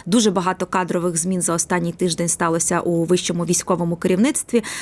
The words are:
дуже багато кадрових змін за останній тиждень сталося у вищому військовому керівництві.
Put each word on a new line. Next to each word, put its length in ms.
дуже 240
багато 360
кадрових 500
змін 260
за 120
останній 380
тиждень 360
сталося 520
у 240
вищому 400
військовому 520
керівництві. 680